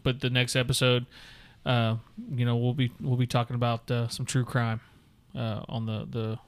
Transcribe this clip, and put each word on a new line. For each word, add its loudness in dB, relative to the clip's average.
but 0
the 0
next 2
episode, 2
uh, 2
you 0
know, 2
we'll 2
be, 0
we'll 0
be 2
talking 0
about, -2
uh, 0
some -6
true 0
crime, 0
uh, -4
on -4
the, -4
the, -4